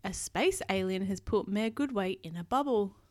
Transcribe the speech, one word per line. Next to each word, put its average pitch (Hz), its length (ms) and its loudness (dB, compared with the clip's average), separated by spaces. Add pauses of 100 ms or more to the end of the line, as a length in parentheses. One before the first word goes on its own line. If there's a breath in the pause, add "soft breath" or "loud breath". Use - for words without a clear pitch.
A 196 80 -4
space - 580 0
alien 190 360 0
has 190 140 -2
put - 280 0
Mayor 214 220 0
Goodway 220 420 0 (100)
in 165 140 -10
a 170 80 -8
bubble. 240 520 2 (140)